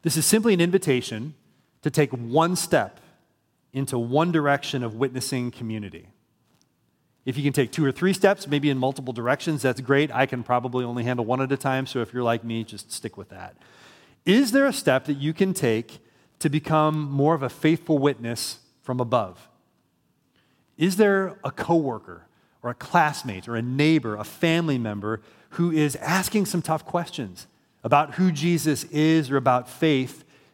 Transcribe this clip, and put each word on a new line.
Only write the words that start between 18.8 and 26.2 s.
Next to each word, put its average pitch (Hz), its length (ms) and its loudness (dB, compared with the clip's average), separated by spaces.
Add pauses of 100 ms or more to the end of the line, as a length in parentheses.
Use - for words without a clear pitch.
from 127 180 -4
above? 113 480 -2 (1300)
Is 180 200 2
there 196 480 4
a 131 60 -4
coworker 131 760 -2 (360)
or 120 100 -6
a 120 40 -8
classmate 143 720 0
or 117 80 -6
a 113 60 -2
neighbor, 127 560 2
a 104 80 -6
family 165 520 0
member 107 440 -4 (300)
who 170 200 0
is 151 260 0
asking 185 500 0